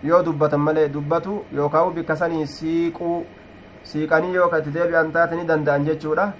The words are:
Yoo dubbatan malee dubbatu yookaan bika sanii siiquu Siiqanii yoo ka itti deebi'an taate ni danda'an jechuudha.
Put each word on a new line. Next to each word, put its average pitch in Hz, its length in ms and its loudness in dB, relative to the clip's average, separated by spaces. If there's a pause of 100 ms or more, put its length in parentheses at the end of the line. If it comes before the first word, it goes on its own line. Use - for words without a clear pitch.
Yoo 170 200 4
dubbatan 151 360 0
malee 156 300 2
dubbatu 170 560 -4 (100)
yookaan 151 380 2
bika 165 220 -4
sanii 165 320 -2
siiquu 170 760 -4 (640)
Siiqanii 160 480 0
yoo 180 160 4
ka 165 80 0
itti 143 160 -6
deebi'an 165 400 2
taate 170 200 2
ni 170 120 -4
danda'an 147 380 2
jechuudha. 156 540 -2